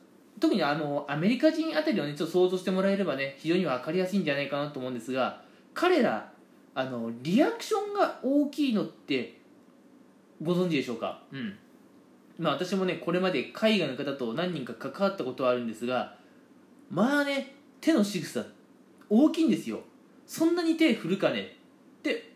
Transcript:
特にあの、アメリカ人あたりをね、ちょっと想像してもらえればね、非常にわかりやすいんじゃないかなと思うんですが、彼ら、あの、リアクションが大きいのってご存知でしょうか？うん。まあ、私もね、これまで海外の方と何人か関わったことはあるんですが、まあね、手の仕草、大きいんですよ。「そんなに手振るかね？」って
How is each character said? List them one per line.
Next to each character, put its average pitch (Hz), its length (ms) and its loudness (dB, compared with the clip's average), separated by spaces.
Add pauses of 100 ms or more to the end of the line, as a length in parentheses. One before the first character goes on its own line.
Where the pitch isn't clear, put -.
(380)
特 320 160 2
に 185 80 2
あ 143 120 2
の、 147 340 -4
ア 143 80 -4
メ 170 120 2
リ 247 100 2
カ 311 120 6
人 320 260 -2
あ 302 60 2
た 311 80 0
り 202 100 0
を 143 40 -2
ね、 147 100 -6
ち 160 80 -6
ょ - 20 0
っ - 40 -2
と - 40 -8
想 180 160 4
像 180 100 -2
し 180 60 -8
て 196 60 -2
も 185 120 0
ら 196 80 2
え 196 60 2
れ 196 80 -2
ば 147 120 -2
ね、 139 220 -4
非 156 100 -4
常 170 80 4
に 185 80 2
わ 127 160 -2
か 156 100 -6
り 175 80 0
や 185 80 0
す 196 80 -4
い 202 40 2
ん 180 60 0
じ 151 60 0
ゃ 139 40 0
な 143 80 -2
い 135 60 -4
か 143 100 -2
な 147 120 -4
と 143 80 -10
思 127 100 -6
う - 20 -4
ん 127 40 -4
で 117 60 -6
す 127 120 -8
が、 127 300 -2 (300)
彼 349 300 4
ら、 117 280 -2 (440)
あ 135 100 -2
の、 117 260 -6 (120)
リ 185 200 2
ア 440 80 4
ク 466 140 -8
シ 427 100 -2
ョ 415 180 -2
ン - 20 -8
が - 280 0
大 285 260 2
き 285 220 0
い 220 40 2
の 175 100 2
っ - 20 -4
て - 540 -6 (1000)
ご 165 100 0
存 180 160 2
知 160 80 2
で 127 60 2
し 123 80 -6
ょ 117 40 -4
う - 40 -6
か？ 95 240 -8 (100)
う 139 40 -12
ん。 110 200 -8 (800)
ま 165 120 0
あ、 - 20 2
私 180 240 -2
も 190 80 2
ね、 180 100 0 (100)
こ 170 60 0
れ 170 80 2
ま 185 140 2
で 123 200 -2
海 220 280 2
外 151 80 0
の 127 80 -6
方 139 160 -4
と 120 220 -4
何 180 180 -2
人 139 120 -6
か 117 100 -10
関 185 340 -2
わ 190 40 0
っ 196 40 -10
た 135 80 -6
こ 127 80 -4
と 131 120 -4
は 123 60 6
あ 123 40 4
る 123 60 0
ん 117 60 -6
で 110 80 -6
す 120 120 -8
が、 123 300 -4 (760)
ま 269 300 2
あ 277 40 0
ね、 277 320 -4 (240)
手 311 120 2
の 214 120 4
仕 185 180 -2
草、 120 220 -6 (640)
大 269 200 8
き 330 120 0
い 320 40 6
ん 240 40 4
で 170 60 4
す - 120 -8
よ。 101 120 -6 (460)
「そ - 180 -2
ん 339 100 4
な 359 80 0
に 330 140 2
手 302 180 6
振 - 140 -4
る 190 80 2
か 156 140 2
ね？」 107 260 -6 (420)
っ - 40 -20
て - 340 -6